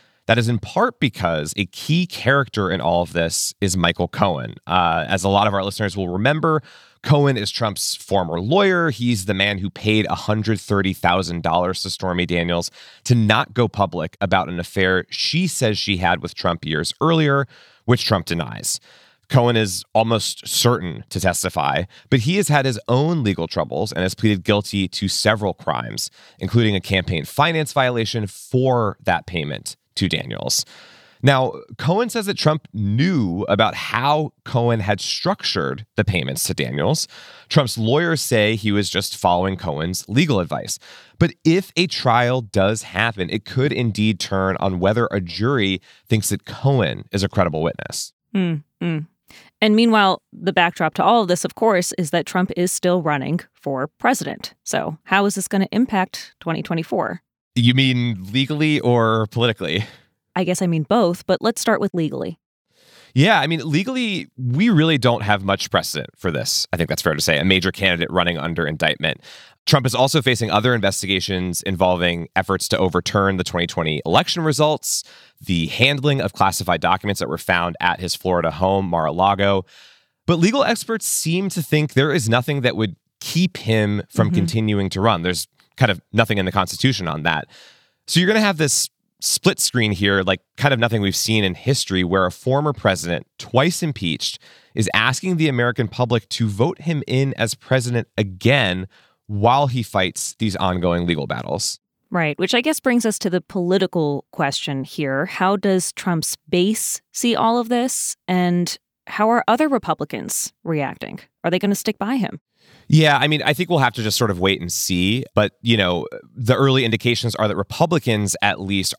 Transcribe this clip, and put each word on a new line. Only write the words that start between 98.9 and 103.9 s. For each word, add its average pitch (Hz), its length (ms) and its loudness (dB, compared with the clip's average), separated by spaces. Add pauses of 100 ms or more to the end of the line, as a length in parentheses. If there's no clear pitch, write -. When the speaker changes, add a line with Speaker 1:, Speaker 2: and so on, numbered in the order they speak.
Speaker 1:
while 117 400 4
he 120 160 -2
fights - 560 -4
these 104 160 -2
ongoing 87 500 0
legal 76 220 0
battles. - 520 -6 (300)
Speaker 2:
Right, 160 300 -2
which 190 160 0
I 240 60 2
guess 302 180 -2
brings 240 260 0
us 214 140 0
to 202 100 -4
the 175 120 0
political 175 880 -2